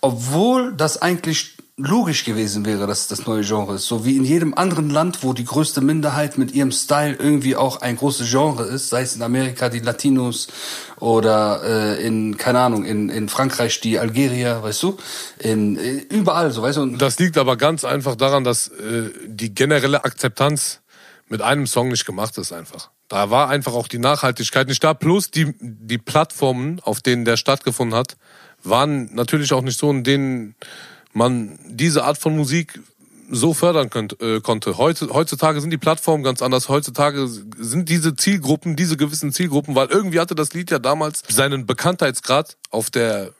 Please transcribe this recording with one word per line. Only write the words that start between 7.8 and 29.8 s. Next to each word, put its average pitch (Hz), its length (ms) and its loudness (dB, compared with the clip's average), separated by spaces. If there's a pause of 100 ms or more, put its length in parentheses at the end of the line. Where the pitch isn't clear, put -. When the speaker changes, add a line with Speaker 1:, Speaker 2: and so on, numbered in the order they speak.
Speaker 1:
ein 120 160 -2
großes 120 320 0
Genre 135 320 2
ist, 123 260 -4
sei 123 140 0
es 127 140 -4
in 117 60 -6
Amerika 127 460 0
die 117 120 -4
Latinos 123 680 0 (540)
oder, 107 640 4
äh, 107 420 0
in, 107 320 -2
keine 123 220 2
Ahnung, 113 260 2
in, 107 240 -2
in 110 180 -4
Frankreich 131 540 0
die 113 160 0
Algerier, 120 640 0
weißt 107 220 -4
du? 190 120 0 (420)
In, 107 380 2
äh, 120 200 -4 (120)
überall 175 420 2
so, 113 120 -4
weißt 139 160 0
du? 147 40 0
Und 123 200 -2
Speaker 2:
Das 135 160 0
liegt 170 180 4
aber 127 220 4
ganz 151 260 2
einfach 131 320 -2
daran, 135 280 2
dass, 120 240 0
äh, 110 420 -6 (160)
die 107 280 -8
generelle 139 520 2
Akzeptanz 135 720 -2 (480)
mit 107 140 -4
einem 135 240 2
Song 123 220 0
nicht 120 180 -2
gemacht 104 320 -6
ist 90 160 -8
einfach. 85 340 -16 (200)
Da 101 220 0
war 131 200 4
einfach 135 240 -2
auch 120 120 -2
die 120 120 -8
Nachhaltigkeit 131 680 2
nicht 131 160 -2
da. 156 120 4
Plus 175 360 2
die, 156 300 0
die 113 380 -6
Plattformen, 143 840 0
auf - 200 -4
denen 123 240 2
der 117 100 4
stattgefunden 120 600 0
hat, 127 200 -4 (480)
waren 127 500 2
natürlich 131 380 0
auch 131 100 2
nicht 127 160 -4
so, 147 120 2